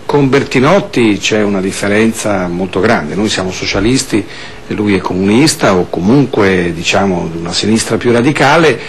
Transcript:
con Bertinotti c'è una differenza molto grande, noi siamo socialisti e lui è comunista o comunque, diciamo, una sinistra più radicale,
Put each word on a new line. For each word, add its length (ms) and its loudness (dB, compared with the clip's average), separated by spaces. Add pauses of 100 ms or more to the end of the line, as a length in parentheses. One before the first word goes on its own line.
con 240 2
Bertinotti 880 2
c'è 240 0
una 180 0
differenza 880 0
molto 320 -4
grande, 340 0
noi 160 0
siamo 220 -4
socialisti 720 -2 (420)
e 60 -6
lui 220 0
è 40 0
comunista 760 2
o 160 2
comunque, 840 2
diciamo, 560 -2 (100)
una 140 -8
sinistra 440 0
più 140 0
radicale, 760 2